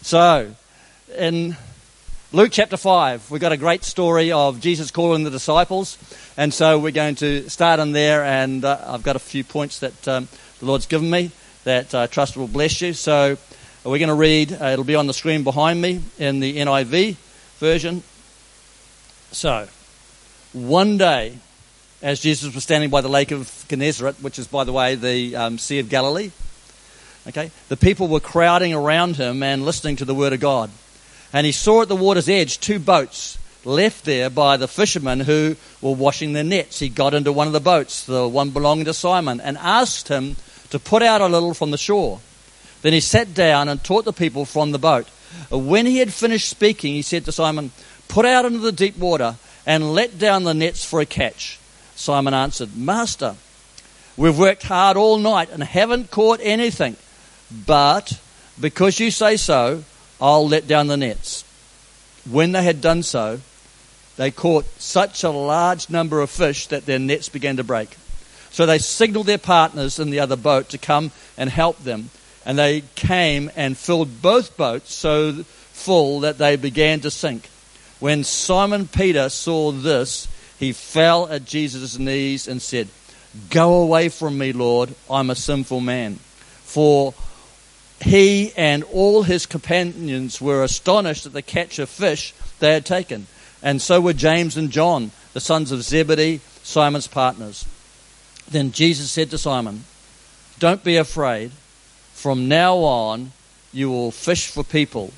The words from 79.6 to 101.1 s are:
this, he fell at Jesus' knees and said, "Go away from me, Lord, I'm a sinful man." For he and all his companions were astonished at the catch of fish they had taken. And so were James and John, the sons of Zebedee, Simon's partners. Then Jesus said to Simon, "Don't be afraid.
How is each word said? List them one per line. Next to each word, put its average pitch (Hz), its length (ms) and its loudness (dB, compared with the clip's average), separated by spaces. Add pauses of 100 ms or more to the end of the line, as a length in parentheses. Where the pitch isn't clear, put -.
this, 135 580 -2 (300)
he 135 140 -4
fell 165 560 2
at 143 180 -10
Jesus' 131 520 -6
knees 135 480 -4
and 127 140 -8
said, 113 280 -6 (600)
"Go 170 260 6
away 165 360 4
from 151 260 -6
me, 135 160 -2
Lord, 123 420 0 (140)
I'm 131 220 0
a 127 40 -2
sinful 131 460 -4
man." 123 380 -4 (460)
For 143 500 2 (840)
he 202 560 6
and 151 280 2
all 202 400 2
his 180 200 0
companions 165 960 -4
were 139 220 0
astonished 170 640 0
at 139 60 -20
the 139 100 -10
catch - 380 -6
of 135 100 -6
fish 165 420 -4 (280)
they 151 120 4
had 151 140 0
taken. 151 400 -6 (340)
And 139 220 -2
so 180 180 4
were 175 120 2
James 160 440 2
and 156 140 -4
John, 143 400 0 (220)
the 127 80 -8
sons 156 320 0
of 123 100 -4
Zebedee, 156 580 0 (220)
Simon's 147 460 0
partners. 117 560 -4 (840)
Then 143 220 -2
Jesus 147 400 0
said 160 220 -2
to 156 40 -6
Simon, 120 480 -4 (760)
"Don't 180 240 2
be 170 120 2
afraid. 127 540 -2 (640)